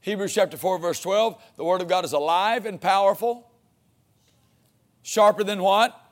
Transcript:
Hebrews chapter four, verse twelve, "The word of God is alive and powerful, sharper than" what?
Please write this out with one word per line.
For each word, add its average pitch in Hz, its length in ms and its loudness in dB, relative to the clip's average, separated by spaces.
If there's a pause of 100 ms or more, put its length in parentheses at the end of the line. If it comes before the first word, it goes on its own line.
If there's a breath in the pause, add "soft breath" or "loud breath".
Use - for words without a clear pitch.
Hebrews 196 320 -6
chapter 190 220 0
four, 185 220 -2
verse 165 240 -4
twelve, 202 400 -2 (160 soft breath)
"The 139 60 -8
word 180 180 0
of 180 60 -6
God 180 180 0
is 135 80 -8
alive 185 520 0
and 196 140 -10
powerful, 196 720 0 (1500)
sharper 208 420 2
than" 202 180 -6
what? 202 380 2 (120)